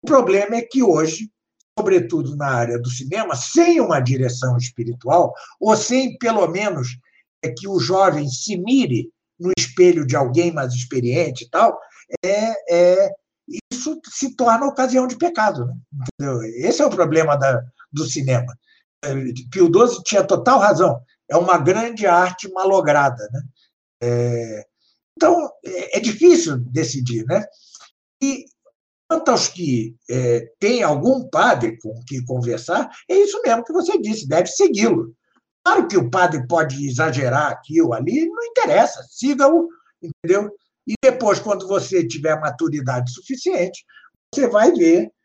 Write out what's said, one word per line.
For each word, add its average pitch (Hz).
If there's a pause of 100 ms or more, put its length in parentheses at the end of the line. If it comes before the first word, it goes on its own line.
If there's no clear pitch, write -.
O -
problema 214
é 233
que 254
hoje, 160 (480)
sobretudo 175
na 143
área 120
do 123
cinema, 175
sem 339
uma 170
direção 127
espiritual, 123 (260)
ou 214
sem, 247
pelo 220
menos, 165 (460)
é, 160
que 185
o 190
jovem 151
se 202
mire 180 (280)
no 180
espelho 170
de 131
alguém 147
mais 131
experiente 127
e -
tal, 220 (460)
é, 208 (200)
é, 180 (600)
isso 302
se -
torna 240
ocasião 254
de 247
pecado, 214
né? 120 (400)
Entendeu? 131
Esse 123
é 302
o -
problema 156
da, 131 (300)
do 151
cinema. 131 (480)
É, 143 (380)
Pio 180
doze 226
tinha 202
total 247
razão. 180 (280)
É 143
uma 175
grande 208
arte 185
malograda, 147
né? 127 (640)
É, 120 (520)
então, 330 (160)
é, -
é -
difícil 220
decidir, 123
né? 190 (800)
E 269 (640)
quanto -
aos -
que, 139 (140)
é, 120
têm 220
algum 170
padre 127
com 110 (140)
quem 127
conversar, 127 (200)
é 359
isso 403
mesmo 233
que 320
você 359
disse, 214
deve 156
segui-lo. 226 (500)
Claro -
que 202
o 123
padre 160
pode 143
exagerar 135
aqui -
ou 117
ali, 190
não 453
interessa, 427
siga-o, 285 (320)
entendeu? 196 (360)
E 214
depois, 240
quando 190
você 185
tiver 156
maturidade 139
suficiente, 254 (480)
você 269
vai 214
ver 170 (120)